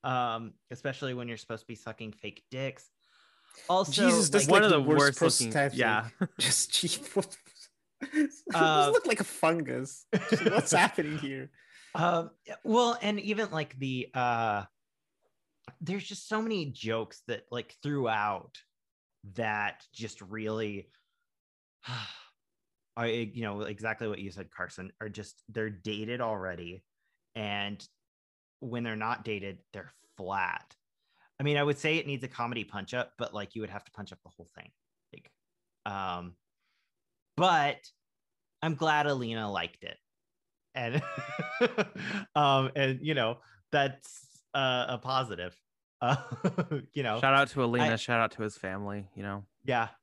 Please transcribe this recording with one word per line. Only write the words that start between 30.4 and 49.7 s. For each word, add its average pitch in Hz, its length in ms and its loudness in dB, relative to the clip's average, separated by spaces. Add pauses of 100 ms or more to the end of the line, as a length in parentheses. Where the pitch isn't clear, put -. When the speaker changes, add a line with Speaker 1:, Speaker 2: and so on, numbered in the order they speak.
Speaker 1:
I 139 40 -4
mean, 147 140 2
I 143 60 4
would 143 140 2
say 156 200 0
it 156 100 -4
needs 139 160 -6
a 131 40 -10
comedy 120 380 -6
punch 101 280 -10
up, 123 240 -4
but, - 160 -8
like, 101 220 -8
you 110 60 -6
would 104 80 -8
have 104 160 -12
to - 60 -20
punch 101 200 -14
up 92 120 -20
the 85 120 -20
whole 85 200 -20
thing. - 140 -18 (440)
Like, - 180 -20 (540)
um, 92 480 -6 (1040)
but 156 420 4 (840)
I'm 160 140 0
glad 151 300 4
Alina 113 440 -2
liked 85 360 -4
it. - 120 -12 (800)
And, 127 260 -2 (600)
<laughs> - 760 -4
um, 135 400 4
and, 131 260 0
you 151 120 -2
know, 120 240 0 (340)
that's, - 560 -2 (260)
uh, 131 360 0
a 123 80 -4
positive. 110 640 -4
<laughs> - 40 -20 (360)
Uh, 123 140 4 (800)
you 143 100 -4
know, 113 160 0
Speaker 3:
Shout 135 140 6
out 139 160 6
to 139 120 -2
Alina, 123 300 4
Speaker 1:
I 113 60 2
Speaker 3:
shout 117 240 2
out 110 100 2
to - 100 -10
his 107 160 -4
family, 98 600 -6
you 98 60 -10
know. 101 200 -6 (220)
Speaker 1:
Yeah. 120 240 0 (140)